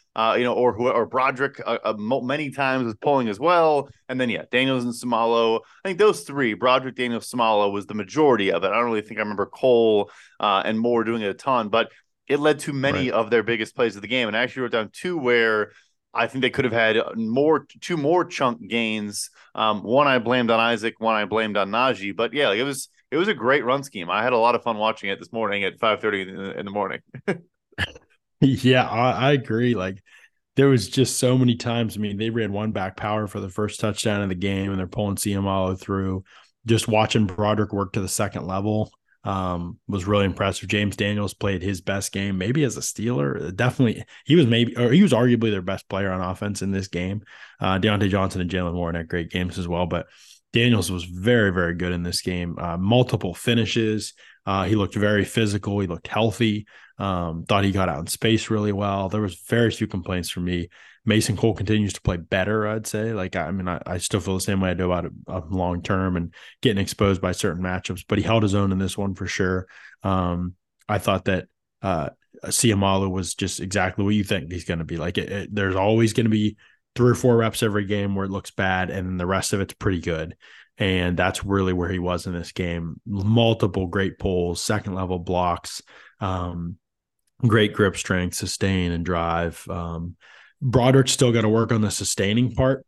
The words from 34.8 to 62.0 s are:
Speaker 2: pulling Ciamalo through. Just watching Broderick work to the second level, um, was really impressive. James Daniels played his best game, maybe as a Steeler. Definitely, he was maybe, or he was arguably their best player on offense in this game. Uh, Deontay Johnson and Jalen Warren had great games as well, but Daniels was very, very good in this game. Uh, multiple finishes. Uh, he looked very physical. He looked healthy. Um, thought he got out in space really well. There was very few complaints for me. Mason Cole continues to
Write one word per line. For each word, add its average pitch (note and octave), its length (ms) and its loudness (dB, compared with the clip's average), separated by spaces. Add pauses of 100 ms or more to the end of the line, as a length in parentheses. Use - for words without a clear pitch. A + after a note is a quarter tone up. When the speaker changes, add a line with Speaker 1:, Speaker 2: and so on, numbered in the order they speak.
Speaker 2:
pulling G2+ 300 -4
Ciamalo G2 600 -2
through. F#2+ 460 -4 (400)
Just A2+ 240 2
watching A2 380 4
Broderick G#2 480 0
work G2 180 -2
to A2+ 80 -2
the F#2+ 80 -4
second F#2+ 380 -4
level, G#2 460 -2 (320)
um, F2+ 540 -4 (100)
was F#2+ 180 -4
really G2+ 180 4
impressive. F#2+ 460 -2
James G#2 260 0
Daniels G#2 380 -2
played G2 260 -2
his F#2 220 -6
best G2 300 -4
game, G2 260 -4
maybe B2+ 260 0
as G#2+ 140 -4
a - 20 -10
Steeler. A#2 760 -4
Definitely, A#2+ 520 0 (180)
he D3+ 120 6
was D#3 100 8
maybe, A#2 280 4
or A#2+ 160 2
he E3+ 120 8
was E3 100 6
arguably A#2 380 4
their F#2+ 100 -2
best F#2 300 -6
player G2 200 0
on F#2 120 -2
offense F#2+ 400 -4
in G2 80 -2
this F#2+ 180 -2
game. F#2 340 -4 (380)
Uh, F#2+ 180 4
Deontay G#2 300 4
Johnson F#2+ 320 0
and F2 100 -2
Jalen F2+ 220 -2
Warren E2+ 240 -2
had E2 120 -6
great E2+ 220 -4
games F2+ 280 -4
as F2 100 -4
well, F2 160 0
but E2+ 220 -4 (480)
Daniels A#2 360 4
was F2 140 -6
very, F#2+ 480 2
very F2 220 0
good F2+ 180 -2
in F2 100 -4
this F2 200 -4
game. F2 360 -4
Uh, E2+ 200 -6
multiple G#2 560 2
finishes. A2 800 0 (320)
Uh, G2 180 0
he G#2+ 120 0
looked G2 180 -2
very G#2 320 2
physical. G2+ 520 0
He G2 80 0
looked E2+ 220 -8
healthy. G#2+ 580 0 (320)
Um, F2 460 -4
thought G2 200 2
he G2 80 2
got F#2+ 160 2
out D2 120 -4
in F2+ 80 -8
space A2+ 420 0
really G#2 220 0
well. G2 360 -2
There G#2+ 140 -2
was F#2 260 -6
very A#2 220 4
few - 160 -4
complaints F2+ 420 -6
for - 120 -8
me. F2+ 280 -4 (380)
Mason G#2+ 280 4
Cole A2 200 2
continues G#2 400 0
to - 80 -16